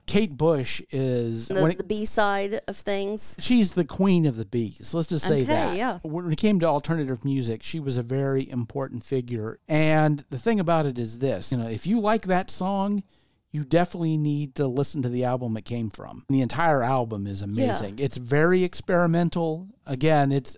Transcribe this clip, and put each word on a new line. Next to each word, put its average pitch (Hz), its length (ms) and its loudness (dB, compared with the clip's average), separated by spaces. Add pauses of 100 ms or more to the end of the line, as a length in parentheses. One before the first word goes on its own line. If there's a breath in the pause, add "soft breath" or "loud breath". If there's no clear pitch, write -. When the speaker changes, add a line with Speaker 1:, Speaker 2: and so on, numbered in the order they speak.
Speaker 1:
Kate 196 280 0
Bush 147 460 0 (100)
is 120 560 -2
Speaker 2:
The, 190 140 0
Speaker 1:
when 160 100 6
it 185 60 -6
Speaker 2:
the - 60 -8
B 208 220 -4
side 202 600 0
of 202 80 -8
things. 202 640 -4
Speaker 1:
She's 233 320 4
the 175 140 0
queen 185 400 4
of 131 120 2
the 110 80 -6
B's. 113 480 -6
Let's 165 140 -2
just 156 180 -2
say 143 180 2
Speaker 2:
Okay, - 20 2
Speaker 1:
that. - 320 0
Speaker 2:
yeah. 214 240 -2
Speaker 1:
When 165 300 -6
it 156 60 0
came 208 240 4
to 165 40 4
alternative 143 580 0
music, 127 400 -2
she - 160 -8
was 139 160 -4
a 123 80 0
very 135 460 -2
important 123 560 -6
figure. 120 540 -4 (100)
And 156 640 4
the 135 80 -6
thing 226 200 2
about 165 280 2
it 123 120 -2
is 113 200 -6
this, 123 320 -2
you 131 80 0
know, 113 80 -2
if 113 200 -6
you 226 140 2
like 214 220 2
that 185 260 0
song, 196 540 -2 (480)
you 147 120 -4
definitely 160 540 2
need 147 380 -2
to 143 120 0
listen 139 340 -2
to 123 60 -2
the 123 160 -2
album 123 320 -2
it 110 80 -8
came 117 260 -4
from. - 380 -14
The 135 140 4
entire 139 420 2
album 117 420 0
is 98 160 -6
Speaker 2:
Yeah. 104 40 -6
Speaker 1:
amazing. 107 540 -2
It's 139 180 -2
very 156 480 2
experimental. 170 1040 0 (160)
Again, 139 480 4
it's 139 240 -2